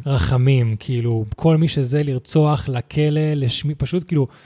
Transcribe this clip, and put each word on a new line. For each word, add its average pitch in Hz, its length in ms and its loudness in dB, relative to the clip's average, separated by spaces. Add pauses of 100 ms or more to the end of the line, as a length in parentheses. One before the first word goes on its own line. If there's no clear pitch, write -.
רחמים, 127 760 2
כאילו, 117 460 -2 (100)
כל 165 220 2
מי 160 100 2
שזה 143 360 0
לרצוח, 147 640 0
לכלא, 151 640 -2
לשמי-, 143 420 -2
פשוט 165 320 -4
כאילו, 143 200 0 (180)